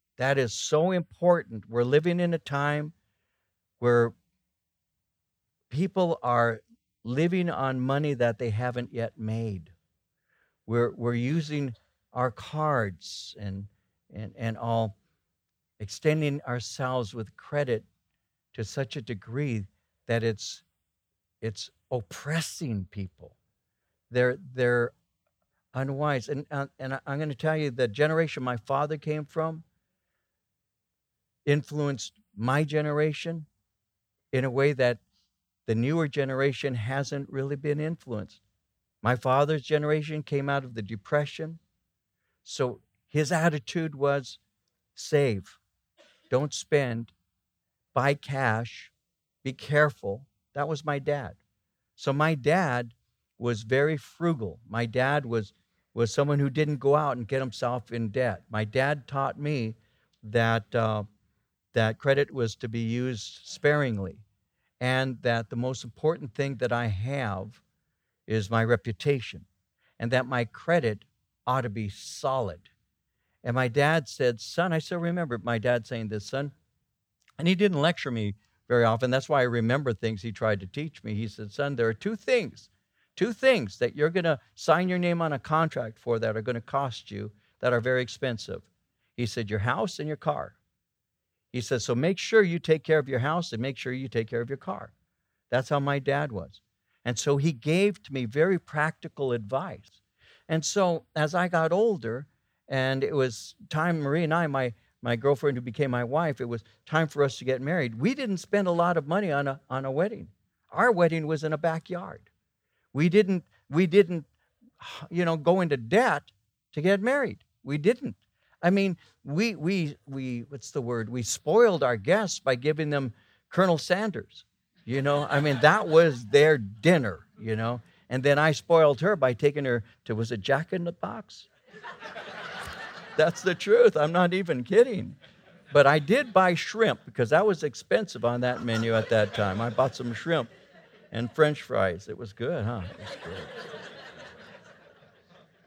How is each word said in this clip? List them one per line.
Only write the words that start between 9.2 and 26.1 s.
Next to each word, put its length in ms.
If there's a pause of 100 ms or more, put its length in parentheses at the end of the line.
We're, 240
we're 220
using 600 (380)
our 200
cards 1080
and, 280 (460)
and, 240
and 200
all, 400 (840)
extending 640
ourselves 720
with 220
credit 480 (720)
to 100
such 320
a 40
degree 640 (440)
that 140
it's, 420 (800)
it's 280 (220)
oppressing 1000
people. 460 (720)
They're, 260 (160)
they're 380 (840)
unwise. 540